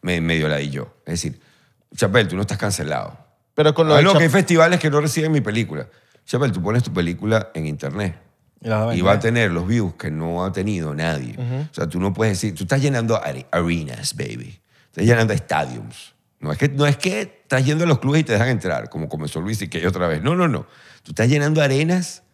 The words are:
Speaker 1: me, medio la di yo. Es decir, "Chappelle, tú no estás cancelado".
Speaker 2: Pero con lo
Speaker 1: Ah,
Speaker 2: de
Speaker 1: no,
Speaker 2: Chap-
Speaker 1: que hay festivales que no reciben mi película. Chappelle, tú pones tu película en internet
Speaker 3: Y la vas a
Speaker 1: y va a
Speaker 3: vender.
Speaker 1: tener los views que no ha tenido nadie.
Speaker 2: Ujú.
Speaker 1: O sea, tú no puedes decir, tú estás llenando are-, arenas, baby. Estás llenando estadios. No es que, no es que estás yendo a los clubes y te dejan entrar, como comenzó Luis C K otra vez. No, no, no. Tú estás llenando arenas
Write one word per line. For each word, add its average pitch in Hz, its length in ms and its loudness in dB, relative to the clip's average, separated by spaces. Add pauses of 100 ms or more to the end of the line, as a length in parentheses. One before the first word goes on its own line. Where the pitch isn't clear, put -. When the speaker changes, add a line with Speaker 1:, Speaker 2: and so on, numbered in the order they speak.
Speaker 1:
me, 87 180 -2
medio 82 280 0
la 76 100 0
di 71 140 -4
yo. 67 240 -10 (100)
Es 85 160 -6
decir, - 180 -8 (560)
"Chappelle, 104 320 4
tú 82 80 -4
no 98 60 -2
estás 104 160 -4
cancelado". 76 600 -4 (360)
Speaker 2:
Pero 151 200 6
con 160 140 4
lo 151 60 6
Speaker 1:
Ah, 147 40 10
Speaker 2:
de 143 60 8
Speaker 1:
no, 190 100 6
Speaker 2:
Chap- 196 40 6
Speaker 1:
que 165 60 6
hay 160 60 4
festivales 170 500 6
que 156 100 0
no 147 100 2
reciben 156 320 0
mi 147 100 4
película. 98 460 -4 (380)
Chappelle, 123 260 0
tú 90 100 -4
pones 110 220 2
tu 139 80 -4
película 98 640 0
en 78 140 -6
internet 76 500 -6 (460)
Speaker 3:
Y 117 40 -8
la 110 180 0
vas 117 80 -2
a 87 40 0
Speaker 1:
y 90 40 0
va 95 100 4
a - 40 6
Speaker 3:
vender. 113 180 0
Speaker 1:
tener 110 180 2
los 85 160 -2
views 104 260 0
que - 160 -8
no 82 340 -4
ha 98 80 -4
tenido 92 440 -4
nadie. 76 420 -4
Speaker 2:
Ujú. 127 320 -6
Speaker 1:
O - 40 -20
sea, - 140 -4
tú 87 120 -6
no 95 140 -2
puedes 107 280 0
decir, 98 140 -4
tú 92 80 -6
estás 135 180 0
llenando 113 420 0
are-, 65 280 -8
arenas, 82 640 -2
baby. 62 440 -10 (280)
Estás 95 180 -4
llenando 113 280 4
estadios. 65 840 -6 (240)
No 147 120 -8
es 147 60 -4
que, 147 120 0
no 139 180 0
es 143 100 2
que 196 240 -4
estás 135 420 -4
yendo 151 200 0
a 175 40 2
los 147 120 2
clubes 147 220 2
y - 20 0
te 117 100 0
dejan 117 160 2
entrar, 80 400 -2
como 78 180 -8
comenzó 76 320 -6
Luis 104 200 -4
C 85 100 -6
K 82 80 -8 (100)
otra 90 200 0
vez. 80 160 -2
No, 151 120 2
no, 180 120 2
no. 113 180 -2 (380)
Tú - 80 -18
estás 113 180 2
llenando 151 320 2
arenas 160 640 0 (100)